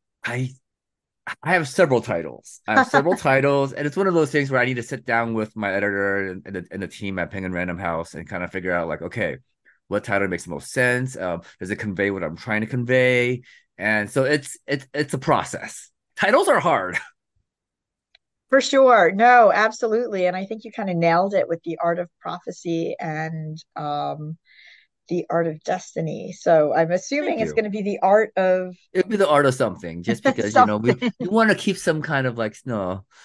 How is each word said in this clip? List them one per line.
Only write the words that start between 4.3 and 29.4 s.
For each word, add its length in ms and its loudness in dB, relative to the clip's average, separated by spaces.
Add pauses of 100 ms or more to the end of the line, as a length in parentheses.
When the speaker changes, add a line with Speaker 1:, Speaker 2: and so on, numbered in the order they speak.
Speaker 1:
things 180 0
where 120 0
I 40 4
need 100 -2
to 100 -4
sit 200 -10
down 300 0
with 220 -4
my 160 -2
editor 580 0
and, 160 -12
and 80 -12
the, 160 -8
and 120 -8
the 60 -8
team 300 -8
at 140 -4
Penguin 200 -6
Random 260 -4
House 360 -6
and 140 -14
kinda 180 -8
figure 260 -6
out, 140 -2
like, 160 -8
okay, 360 -6 (500)
what 160 -4
title 240 0
makes 160 -6
the 60 -14
most 200 -10
sense? 460 0
Um, 260 -6 (160)
does 120 -10
it 100 -4
convey 320 -2
what 100 -6
I'm 140 -6
trying 240 -4
to 80 -6
convey? 760 0 (340)
And 320 0
so 140 0
it's, 340 -2 (120)
it's, 260 -6
it's 200 -4
a 40 -6
process. 720 -4 (240)
Titles 320 2
are 140 4
hard. 440 0
<laughs> 40 -20 (1400)
Speaker 2:
For 120 6
sure. 520 6
No, 400 8
absolutely. 760 0
And 100 0
I 80 -6
think 180 -10
you 80 -16
kinda 240 -6
nailed 400 2
it 140 2
with 160 -4
The 180 -6
Art 160 0
of 100 -6 (120)
Prophecy 800 -6
and, 580 -8 (160)
um, 640 -6 (720)
The 200 -2
Art 200 0
of 160 -8
Destiny. 680 -6
So 400 4
I'm 200 2
assuming 460 -2
Speaker 1:
Thank 20 -2
Speaker 2:
it's 100 -2
Speaker 1:
you. 60 -2
Speaker 2:
gonna 140 0
be 120 -6
the 200 -2
art 340 4
of 400 0 (160)
Speaker 1:
It'll 180 0
be 60 -2
the 120 4
art 180 6